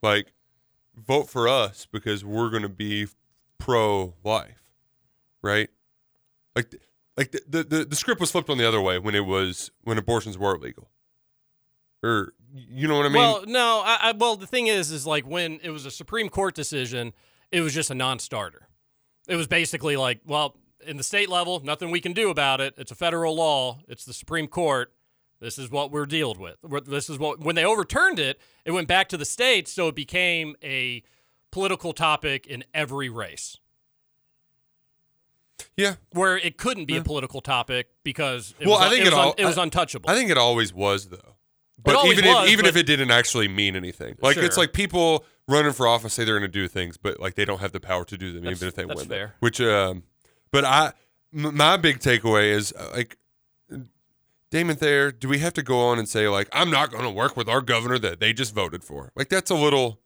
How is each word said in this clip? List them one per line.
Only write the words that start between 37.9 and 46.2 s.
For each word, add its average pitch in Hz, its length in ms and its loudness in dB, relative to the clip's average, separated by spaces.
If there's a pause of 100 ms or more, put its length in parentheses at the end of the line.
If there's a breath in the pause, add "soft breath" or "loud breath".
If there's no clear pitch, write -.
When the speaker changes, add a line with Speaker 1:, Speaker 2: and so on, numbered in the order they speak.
Speaker 2:
because 127 560 -6
it 151 80 -2
Speaker 1:
Well, 208 120 6
Speaker 2:
was 185 40 6
Speaker 1:
I - 40 8
Speaker 2:
un-, 202 40 4
Speaker 1:
think 226 160 4
Speaker 2:
it - 0 -
Speaker 1:
it 180 40 8
Speaker 2:
was 151 80 4
un-, - 80 6
Speaker 1:
all, - 120 2
Speaker 2:
it - 80 2
was 165 120 2
Speaker 1:
I, 185 40 2
Speaker 2:
untouchable. 156 480 -2
Speaker 1:
I 185 40 6
think 233 160 2
it 156 80 4
always 117 340 4
was, 98 360 0
though. 87 80 -16
Speaker 2:
It - 680 -20
Speaker 1:
But 143 140 6
Speaker 2:
always 285 220 8
Speaker 1:
even 190 80 6
Speaker 2:
was, 190 200 8
Speaker 1:
if, 202 60 8
even 214 120 6
Speaker 2:
but 196 60 8
Speaker 1:
if 160 60 2
it 160 100 4
didn't 135 240 2
actually 120 380 4
mean 98 260 0
anything. 90 460 -8
Like, 143 160 4
it's 170 180 0
Speaker 2:
Sure. 180 100 4
Speaker 1:
like - 80 -4
people 170 520 2 (240 soft breath)
running 147 240 4
for 123 140 0
office 113 280 2
say 117 100 -2